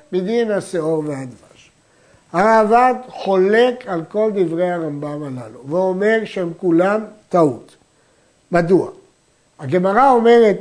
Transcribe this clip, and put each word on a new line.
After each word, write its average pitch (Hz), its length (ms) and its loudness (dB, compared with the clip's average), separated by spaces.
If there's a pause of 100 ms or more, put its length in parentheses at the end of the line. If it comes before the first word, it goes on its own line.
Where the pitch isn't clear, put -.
(140)
בדין 214 380 -2
השעור 160 560 -4
והדבש. 131 640 -12 (600)
הראב"ד 226 640 4 (140)
חולק 214 800 0
על 175 220 -6
כל 214 260 -2
דברי 175 360 -2
הרמב"ם 147 520 -8
הללו, 123 360 -12 (100)
ואומר 190 560 0
שהם 175 360 -6
כולם 185 440 0 (240)
טעות. 151 480 0 (760)
מדוע? 175 360 2 (720)
הגמרא 190 500 2
אומרת, 233 500 4